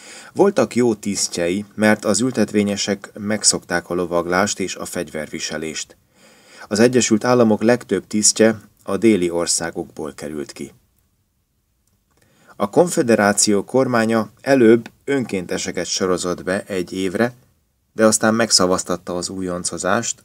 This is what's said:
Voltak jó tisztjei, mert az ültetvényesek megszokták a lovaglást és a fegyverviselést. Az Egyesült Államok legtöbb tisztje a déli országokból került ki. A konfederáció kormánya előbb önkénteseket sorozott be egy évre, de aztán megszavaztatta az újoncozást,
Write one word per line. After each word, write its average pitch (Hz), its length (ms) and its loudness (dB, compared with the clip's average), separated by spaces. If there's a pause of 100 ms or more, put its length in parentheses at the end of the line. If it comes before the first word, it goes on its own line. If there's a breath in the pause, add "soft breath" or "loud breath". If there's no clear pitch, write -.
(320 loud breath)
Voltak 160 420 2
jó 117 200 2
tisztjei, 95 720 -4 (100)
mert 107 300 2
az 104 160 0
ültetvényesek 104 960 -2
megszokták 101 760 -4
a 85 40 -2
lovaglást 87 640 0
és 90 160 -6
a - 80 -14
fegyverviselést. 78 1120 -10 (720 loud breath)
Az 104 100 -2
Egyesült 117 460 4
Államok 120 380 4
legtöbb 110 440 0
tisztje 107 540 2 (220)
a 98 140 -4
déli 95 340 2
országokból 82 840 -6
került 73 380 -10
ki. 67 200 -14 (1800 soft breath)
A 202 140 -4
konfederáció 107 960 2
kormánya 113 640 0 (100)
előbb 120 500 4 (140)
önkénteseket 92 840 -4
sorozott 90 560 -2
be 95 220 -4
egy 92 280 -6
évre, 95 420 -2 (580)
de 110 120 2
aztán 110 300 2
megszavaztatta 92 840 0
az 87 120 -8
újoncozást, 90 960 -6